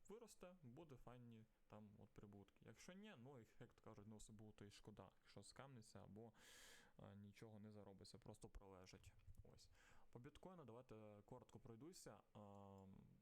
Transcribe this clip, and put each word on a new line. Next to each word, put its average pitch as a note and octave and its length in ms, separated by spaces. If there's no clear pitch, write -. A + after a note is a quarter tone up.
виросте, G3 540
буде C#3 340
файні A#2+ 500
там G#2+ 300
от G2+ 120
прибутки. G2+ 560
Якщо A2+ 280
ні, G#3 240
ну, B2+ 200
їх, - 220
як B2 100
то - 100
кажуть, G#2 260
не G#2+ 100
особливо G#2+ 360
то - 120
й G2+ 60
шкода, G2+ 400
якщо - 200
скамнеться A#2+ 600
або, G#2+ 280
е, G2+ 180
нічого G#2 420
не G#2+ 140
заробиться, G2 460
просто G#2+ 300
пролежить. F#2+ 640
Ось. - 280
По - 60
біткоїну D#3+ 460
давайте A2 600
коротко B2 320
пройдуся. A#2+ 600
Ем, G2 640